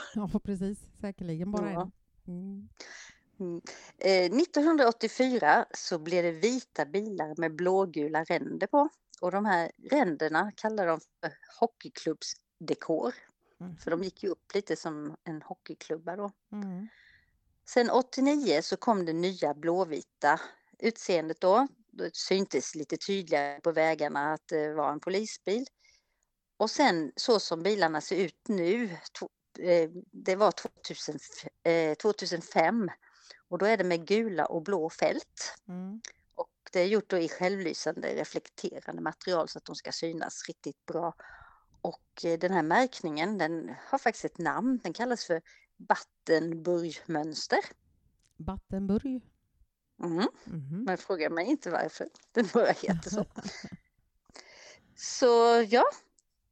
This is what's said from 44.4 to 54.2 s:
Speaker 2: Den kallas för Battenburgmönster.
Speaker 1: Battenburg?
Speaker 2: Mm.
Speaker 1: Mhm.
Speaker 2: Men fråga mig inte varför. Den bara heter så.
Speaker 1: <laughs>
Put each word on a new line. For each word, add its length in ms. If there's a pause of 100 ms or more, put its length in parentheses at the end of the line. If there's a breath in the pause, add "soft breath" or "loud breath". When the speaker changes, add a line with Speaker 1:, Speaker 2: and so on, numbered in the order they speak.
Speaker 2:
Den 100
kallas 320
för 160 (360 soft breath)
Battenburgmönster. 1800 (800)
Speaker 1:
Battenburg? 840 (840)
Speaker 2:
Mm. 240 (180)
Speaker 1:
Mhm. 400
Speaker 2:
Men 120
fråga 320
mig 160
inte 240
varför. 400 (220)
Den 220
bara 180
heter 380
så. 200
Speaker 1:
<laughs> 60 (1600 loud breath)